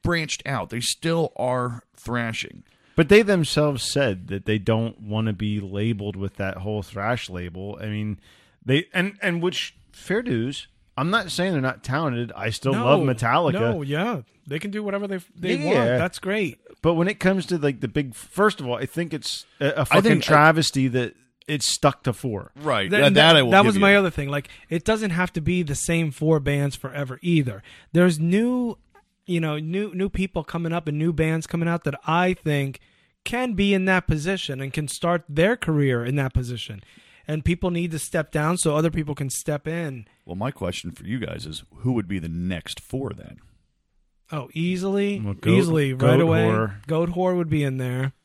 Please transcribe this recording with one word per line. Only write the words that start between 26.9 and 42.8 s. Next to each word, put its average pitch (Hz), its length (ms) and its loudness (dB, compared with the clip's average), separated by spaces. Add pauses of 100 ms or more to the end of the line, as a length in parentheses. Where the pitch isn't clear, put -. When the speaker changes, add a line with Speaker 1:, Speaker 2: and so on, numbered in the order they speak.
Speaker 3:
either. 139 400 0 (320)
There's 170 260 4
new, 226 580 0 (480)
you 175 140 -2
know, 156 180 -2
new, 180 360 -6
new 190 160 -2
people 180 340 -4
coming 165 300 -4
up 170 140 -4
and 147 120 -4
new 165 140 0
bands 160 340 0
coming 170 220 -2
out 170 160 -2
that 139 200 -4
I 180 280 2
think 143 460 -2 (440)
can 247 300 -2
be 202 200 2
in 190 120 2
that 185 220 2
position 156 540 -2
and 135 120 -8
can 151 140 -4
start 170 420 -2
their 170 260 2
career 143 500 2
in 127 120 -2
that 135 160 -2
position. 120 500 -6 (440)
And 151 180 -4
people 180 240 0
need 170 220 -2
to 156 80 -6
step - 320 -4
down 160 260 0
so 151 180 0
other 160 160 2
people 151 240 -4
can 139 140 -6
step - 380 -6
in. 151 380 -8 (200)
Speaker 1:
Well, 87 100 -10
my 113 160 -4
question 90 400 -8
for - 140 -18
you 117 140 -4
guys 82 260 -8
is, 78 180 -12 (140)
who 123 160 -2
would 107 140 -2
be 95 120 -4
the 82 100 -8
next 87 500 -6
four 131 320 -8